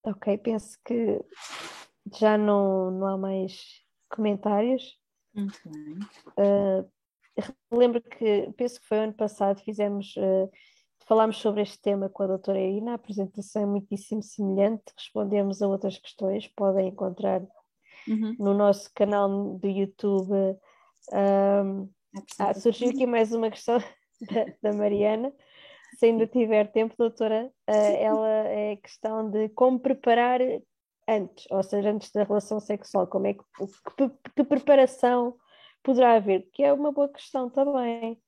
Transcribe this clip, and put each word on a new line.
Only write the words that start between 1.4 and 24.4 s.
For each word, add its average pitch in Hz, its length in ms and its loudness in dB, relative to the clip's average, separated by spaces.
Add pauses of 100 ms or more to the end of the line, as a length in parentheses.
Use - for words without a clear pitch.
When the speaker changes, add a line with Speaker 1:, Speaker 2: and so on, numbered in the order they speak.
Speaker 1:
já 214 240 4
não, 196 540 2
não 190 160 -4
há 190 100 -2
mais 190 640 -6 (280)
comentários. 208 920 -2 (340)
Speaker 2:
Muito 202 320 -6
bem. 151 340 -14 (380)
Speaker 1:
Eh, 202 480 2 (840)
relembro 240 300 2
que, 214 560 -2
penso 247 240 -6
que - 60 -20
foi 214 120 0
ano 220 140 -4
passado, 208 480 -2
fizemos, 202 560 -6
eh, 190 320 0 (580)
falámos 220 300 4
sobre 208 240 -2
este - 200 -6
tema 196 280 -2
com 196 140 -6
a 196 40 -2
doutora 190 320 -2
Irina, 202 320 -4
a 240 40 -4
apresentação 202 680 -8
é - 20 -2
muitíssimo 202 560 -4
semelhante, 202 640 -2 (140)
respondemos 202 640 -2
a 202 60 0
outras 196 300 -4
questões, 202 520 -6
podem 190 400 0
encontrar 190 520 -4 (640)
Speaker 2:
Uhum. 220 320 -4
Speaker 1:
no 196 160 0
nosso 202 400 2
canal 202 640 0
do 190 100 -6
YouTube. 196 880 -2 (560)
Ahm, 196 760 0 (260)
Speaker 2:
A 196 40 -14
apresentação. - 300 -6
Speaker 1:
ah, 208 40 0
surgiu 233 360 0
aqui 269 160 0
mais 226 260 2
uma 226 180 0
questão 233 280 -2 (440)
<laughs> - 0 -
da, 214 240 -2 (160)